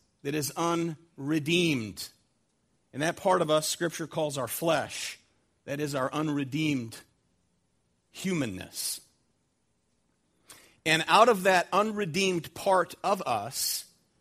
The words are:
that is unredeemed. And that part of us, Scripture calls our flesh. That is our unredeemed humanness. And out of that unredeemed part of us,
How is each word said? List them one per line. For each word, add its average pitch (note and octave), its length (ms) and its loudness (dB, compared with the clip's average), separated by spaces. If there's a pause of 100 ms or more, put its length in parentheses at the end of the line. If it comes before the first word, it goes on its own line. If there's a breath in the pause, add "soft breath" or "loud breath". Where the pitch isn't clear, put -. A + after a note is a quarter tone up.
(220)
that C#3+ 140 -4
is C#3+ 200 -4
unredeemed. D#3+ 1500 -2 (840)
And C3 100 -6
that E3 140 0
part F#3 260 2
of D#3 80 0
us, D#3 180 2
Scripture E3+ 380 -4
calls D3 320 -4
our B2+ 100 -4
flesh. C#3+ 720 -2 (460)
That C#3+ 160 -6
is D3 160 -4
our C3 160 -2
unredeemed C#3+ 840 -2 (1160)
humanness. A#2+ 880 -6 (1900 loud breath)
And D#3+ 220 4
out G3 200 8
of G3+ 140 4
that F3+ 300 4
unredeemed F#3+ 840 0
part F#3 480 2
of F#3+ 200 0
us, A#2 640 -4 (360)